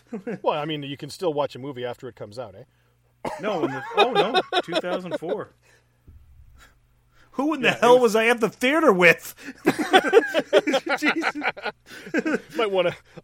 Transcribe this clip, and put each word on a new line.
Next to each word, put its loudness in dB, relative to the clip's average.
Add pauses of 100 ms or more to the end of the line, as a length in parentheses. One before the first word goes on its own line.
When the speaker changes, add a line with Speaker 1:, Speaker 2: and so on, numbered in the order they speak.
(100)
Speaker 1:
<laughs> -12 (180)
Speaker 2:
Well, -2
I -4
mean, -6
you -10
can -14
still -6
watch -4
a -16
movie -10
after -10
it -18
comes -14
out, -14
eh? -20 (800)
Speaker 1:
No, -4
in -4
the, -8 (140)
oh 2
no, 0 (220)
two -10
thousand -6
four. -8 (1800)
Who -2
in -8
the 2
Speaker 2:
Yeah, 2
it -10
Speaker 1:
hell 8
Speaker 2:
was 6
Speaker 1:
was 2
I 2
at 2
the 0
theater 4
with? 4 (300)
<laughs> 2
Jesus. -2 (1200)
Speaker 2:
Might 0
wanna, 0 (280)